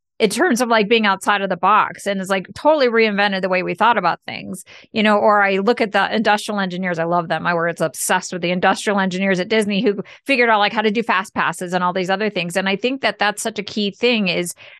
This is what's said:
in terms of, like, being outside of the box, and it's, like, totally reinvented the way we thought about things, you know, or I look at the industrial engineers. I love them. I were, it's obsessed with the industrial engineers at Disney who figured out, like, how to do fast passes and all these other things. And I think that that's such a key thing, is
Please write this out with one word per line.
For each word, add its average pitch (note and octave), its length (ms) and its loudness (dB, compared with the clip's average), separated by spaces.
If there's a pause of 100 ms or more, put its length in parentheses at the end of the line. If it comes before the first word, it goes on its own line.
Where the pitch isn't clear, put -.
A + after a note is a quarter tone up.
(180)
in G#3 120 2
terms B3+ 320 2
of, A#3 80 -2
like, A3 180 2
being A3+ 160 4
outside G3 380 0
of F#3+ 80 -2
the F3 80 -4
box, F#3 480 2
and G3 160 -4
it's, F#3 80 -4
like, F#3+ 240 -2
totally D4 340 2
reinvented G#3 540 0
the F#3+ 80 0
way F#3 120 0
we F3 120 -4
thought A3 240 2
about F3 280 0
things, - 380 -12 (280)
you A3 100 -2
know, G#3 160 4
or G#3 240 4
I G3 160 2
look A#3 240 2
at G#3 100 -4
the G3 180 2
industrial G#3 480 0
engineers. F3+ 400 -4
I E3 60 0
love E3+ 240 0
them. E3 180 -4
I F3 60 0
were, E3+ 160 0
it's E3+ 140 -4
obsessed - 500 -2
with F#3 80 -6
the E3+ 100 -2
industrial G3 480 0
engineers F#3+ 420 0
at F3+ 100 -4
Disney G#3 320 0
who G3+ 200 0 (220)
figured A#3+ 240 2
out, A3 100 4
like, G3+ 140 2
how A3+ 80 -2
to G#3+ 100 2
do A3 120 0
fast G#3 320 -2
passes E3+ 400 -4
and F3+ 100 0
all F3+ 80 0
these F#3 160 -4
other G3 220 0
things. F3 260 -6
And F#3+ 100 -2
I G3 100 0
think B3+ 260 -2
that A3 160 -2
that's G#3 240 -2
such A3 160 -6
a G3+ 40 -6
key G#3 280 -4
thing, A3 380 0
is F3 260 -4 (260)